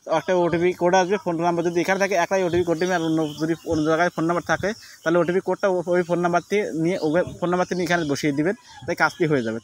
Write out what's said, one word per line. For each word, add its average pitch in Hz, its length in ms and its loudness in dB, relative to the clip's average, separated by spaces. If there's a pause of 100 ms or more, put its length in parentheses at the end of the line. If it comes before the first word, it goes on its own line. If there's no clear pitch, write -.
তো - 60 -6
একটা 160 240 0
ওটিপি 175 380 2
কোড 175 220 0
আসবে। 185 300 2
ফোন 175 160 -2
নাম্বার 170 240 0
যদি 175 160 0
এখানে 185 200 0
থাকে, 196 140 0
একটাই 185 280 2
ওটিপি 175 220 0
কোড 165 140 0
নেবেন। 180 180 0
আর 165 60 -2
অন্য 160 380 -2
যদি 160 140 0 (100)
অন্য 160 200 0
জায়গায় 160 260 2
ফোন 160 140 -4
নাম্বার 170 220 -2
থাকে, 180 260 -2 (320)
তাহলে 165 140 2
ওটিপি 175 220 2
কোডটা 185 280 -2
ও-, 180 180 0
ওই 180 160 2
ফোন 170 160 0
নাম্বার 175 320 0
দিয়ে 202 220 0
নিয়ে, 160 260 0
ওই 160 240 2 (180)
ফোন 175 100 -2
নাম্বার 180 200 0
দিয়ে 180 120 -2
এখানে 170 220 0
বসিয়ে 143 280 0
দিবেন। 151 220 0 (320)
তাই 170 100 -4
কাজটি 160 300 2
হয়ে 143 160 2
যাবে। 113 220 -4